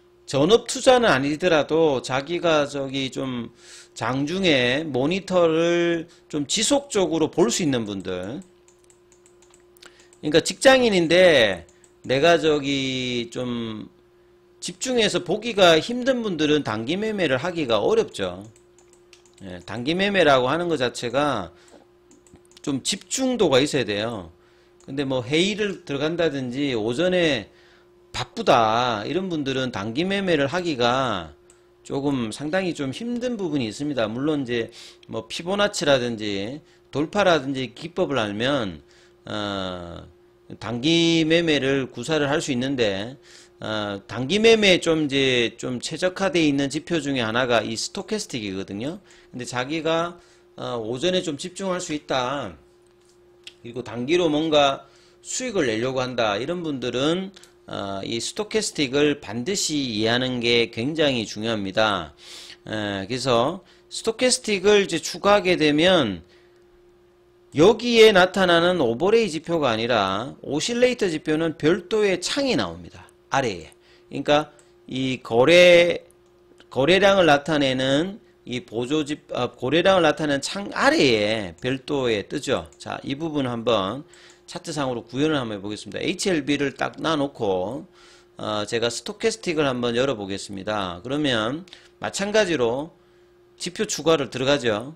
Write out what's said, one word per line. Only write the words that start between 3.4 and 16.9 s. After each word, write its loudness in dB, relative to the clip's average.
장중에 0
모니터를 0
좀 -6
지속적으로 0
볼 2
수 -2
있는 0
분들, -8
그러니까 2
직장인인데 4
내가 4
저기 -2
좀 -6
집중해서 -2
보기가 4
힘든 -2
분들은 0
단기 -4